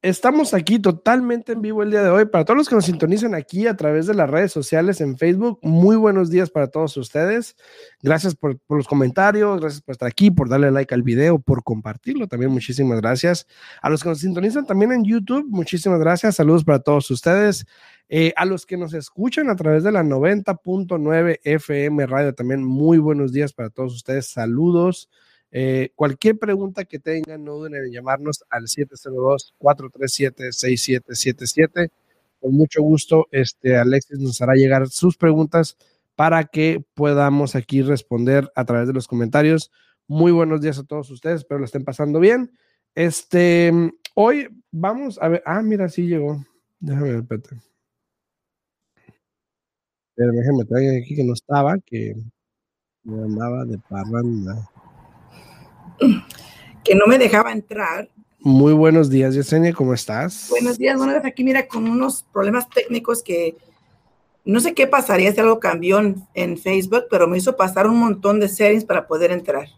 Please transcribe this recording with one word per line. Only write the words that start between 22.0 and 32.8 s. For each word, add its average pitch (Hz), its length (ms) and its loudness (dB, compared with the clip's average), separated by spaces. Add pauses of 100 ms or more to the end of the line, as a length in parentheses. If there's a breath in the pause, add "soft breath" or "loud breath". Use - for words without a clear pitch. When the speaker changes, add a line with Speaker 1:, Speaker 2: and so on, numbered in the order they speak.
Speaker 1:
Radio 135 300 -2
también, 131 260 -4
muy 143 360 2
buenos 147 340 0
días 143 220 -4
para 113 160 -10
todos 127 260 -8
ustedes. 131 320 -6
Saludos. 170 840 0 (460)
Eh, 131 380 -2
cualquier 151 460 -2
pregunta 196 440 -6
que 160 140 -16
tengan, 156 460 -8
no 147 100 -14
duden 151 220 -14
en 135 160 -10
llamarnos 135 580 -6
al 117 180 -8
siete 139 300 -6
cero 131 200 -10
dos, 131 420 -2
cuatro 139 320 -8
tres 131 200 -8
siete, 131 400 -6
seis 127 300 -4
siete 127 320 -6
siete 123 320 -6
siete. 160 460 -2 (480)
Con 135 160 -2
mucho 156 260 2